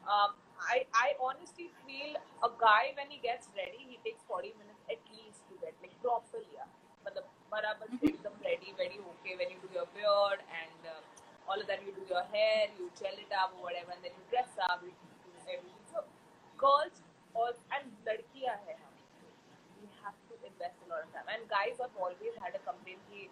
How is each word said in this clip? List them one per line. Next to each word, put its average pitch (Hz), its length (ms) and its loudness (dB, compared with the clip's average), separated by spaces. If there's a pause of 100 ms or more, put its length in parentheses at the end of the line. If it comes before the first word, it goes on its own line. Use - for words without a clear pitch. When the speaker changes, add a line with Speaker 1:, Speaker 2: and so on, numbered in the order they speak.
(140)
Speaker 1:
um, 202 220 4 (380)
I, - 20 4 (260)
I 254 40 6 (220)
honestly 339 380 -10 (200)
feel 285 320 -8 (300)
a - 20 4 (140)
guy 226 340 8
when 285 160 -8
he 277 100 -16
gets 240 320 -4
ready, 196 260 -6 (100)
he 240 140 -18
takes 220 160 -8 (100)
forty 190 280 -6
minutes - 360 -14
at - 200 -20
least 220 340 -20
to 185 140 -18
get, 160 100 -12 (120)
like, - 180 -20
properly, 233 500 -2
yeah। 131 160 -14 (360)
मतलब, - 220 -10 (240)
बराबर 214 340 -4
से 240 100 -8
Speaker 2:
Mm-hmm। 302 180 4
Speaker 1:
एकदम - 320 -10
रेडी, 175 320 -2
वेडी 180 180 -4 (120)
होके, 185 340 -10
when 180 120 -4
you 185 120 -16
do 185 120 -14
your 170 180 -4
beard 202 480 4 (180)
and, 160 320 -14
uh, 156 60 -14 (480)
all 196 120 0
of 208 120 -6
that, 196 160 -4
you 196 120 -10
do - 140 -10
your 180 100 2 (120)
hair, 214 320 6 (100)
you 175 120 -6 (120)
gel 196 240 -4
it 208 60 -4 (100)
up 185 160 0
or 180 100 -10
whatever, 175 300 -6
and 180 100 -10
then - 120 -14
you - 100 -20
dress 247 280 2 (120)
up, 175 140 0
you 180 100 -14 (320)
do - 80 -20 (220)
everything। - 380 -16
So, 587 100 -2 (600)
girls 294 360 6 (340)
और, 240 220 0 (200)
and 226 300 -10
लड़कियां 233 480 -4 (120)
हैं, 156 100 -12 (1000)
We 208 80 -20 (160)
have 202 120 -10 (140)
to 233 40 -16 (120)
invest 175 300 -8 (100)
a - 40 -20
lot 165 140 -4
of - 80 -16
time. 147 200 -10
And 220 160 -8
guys 214 320 2
have 247 180 -6
always 190 440 -4
had 175 120 -8
a 190 140 -6
complaint 185 320 -10 (120)
कि 196 200 -16